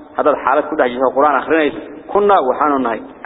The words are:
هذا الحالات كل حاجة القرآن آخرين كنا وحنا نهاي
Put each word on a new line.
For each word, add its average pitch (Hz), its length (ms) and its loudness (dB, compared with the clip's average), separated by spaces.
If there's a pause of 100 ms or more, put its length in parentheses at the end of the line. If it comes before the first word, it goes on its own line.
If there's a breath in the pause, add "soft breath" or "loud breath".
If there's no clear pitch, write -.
(200)
هذا 151 100 2
الحالات 139 400 0
كل 156 120 0
حاجة 123 160 -2 (140)
القرآن 143 240 2
آخرين 143 380 0 (340)
كنا 202 320 2
وحنا 139 380 0
نهاي 117 240 -2 (240)